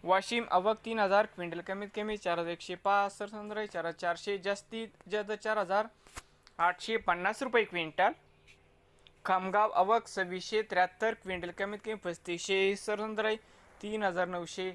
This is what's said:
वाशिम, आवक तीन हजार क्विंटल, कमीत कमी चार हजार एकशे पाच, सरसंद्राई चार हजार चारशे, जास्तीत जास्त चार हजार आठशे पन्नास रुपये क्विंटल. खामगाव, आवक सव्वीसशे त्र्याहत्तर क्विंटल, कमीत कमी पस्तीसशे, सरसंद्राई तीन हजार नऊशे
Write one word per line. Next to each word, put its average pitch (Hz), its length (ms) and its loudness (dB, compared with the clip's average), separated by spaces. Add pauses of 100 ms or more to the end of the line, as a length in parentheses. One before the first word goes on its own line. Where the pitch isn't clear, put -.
वाशिम, 190 460 2
आवक 208 340 4
तीन 226 140 -4
हजार 202 280 4
क्विंटल, 175 340 -8
कमीत 196 340 -6
कमी 214 220 -4
चार 175 220 0
हजार 170 140 -2
एकशे 180 220 -8
पाच, 202 380 2
सरसंद्राई 208 540 -8
चार 170 200 -4
हजार 165 140 -4
चारशे, 180 380 -2
जास्तीत 202 720 -6
जास्त 208 240 -2
चार 214 260 0
हजार 202 300 2 (720)
आठशे 180 380 2
पन्नास 185 460 2
रुपये 233 220 2
क्विंटल. 180 500 2 (1120)
खामगाव, 190 480 2
आवक 208 360 4
सव्वीसशे 185 540 -2
त्र्याहत्तर 208 520 0
क्विंटल, 180 360 -6
कमीत 202 340 -6
कमी 220 100 -4
पस्तीसशे, 190 840 0
सरसंद्राई 214 600 -2 (440)
तीन 214 220 -4
हजार 180 260 0
नऊशे 185 460 -6